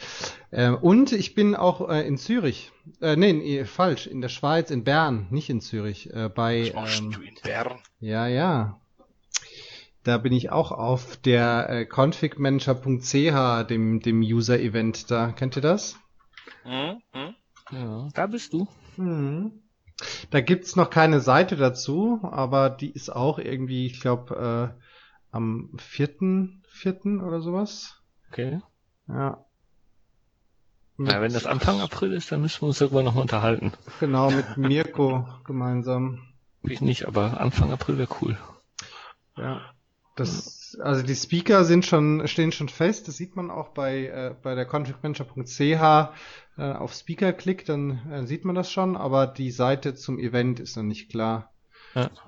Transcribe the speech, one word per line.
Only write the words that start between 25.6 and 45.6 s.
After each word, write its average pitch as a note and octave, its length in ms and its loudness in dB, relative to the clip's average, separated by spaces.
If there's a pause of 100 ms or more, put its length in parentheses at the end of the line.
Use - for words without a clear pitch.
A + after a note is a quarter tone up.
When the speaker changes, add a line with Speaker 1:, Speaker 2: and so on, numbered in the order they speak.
Speaker 1:
vierten, F#3 920 -2
vierten F#3+ 540 -4
oder E3 180 -4
sowas. F3+ 600 -6 (280)
Speaker 3:
Okay. C3 300 -6 (480)
Speaker 1:
Ja. C#3 380 -6 (1500)
Speaker 3:
Na, C3+ 160 0
Speaker 1:
Mit G2+ 80 2
Speaker 3:
wenn A#2 120 0
das A#2 120 -2
Anfang F#3 360 0
April F#3+ 320 -4
ist, F3 180 -6
dann D3 100 -2
müssen D#3 200 -4
wir D3+ 60 0
uns C#3 120 0
darüber C3+ 240 4
noch A#2+ 120 2
mal C3 60 2
unterhalten. A2+ 500 0 (280)
Speaker 1:
Genau, C3+ 300 4
mit C3 280 0
Mirko C3+ 760 2
<laughs> - 100 -20
gemeinsam. B2+ 760 -2 (400)
Speaker 3:
Ich - 200 -4
nicht, C3 260 0
aber G#2 340 0
Anfang C#3 300 2
April C#3 260 -2
wär C3 100 0 (140)
cool. A2+ 160 -2 (1000)
Speaker 1:
Ja. C3 240 -8 (540)
Das, - 680 -8
also C3+ 180 0
die B2+ 140 -2
Speaker F3 500 4
sind E3+ 220 6
schon, D3+ 400 4
stehen E3 240 0
schon D3 180 -8
fest. F#3+ 380 -2
Das D3 100 -12
sieht F3+ 180 -12
man F3 140 -8
auch E3+ 200 -8
bei, C3+ 360 -4
äh, C3 380 -8
bei C3 100 -4
der B2+ 180 -2
configmanager C#3+ 520 -4
punkt B2 260 -10
c D3+ 300 2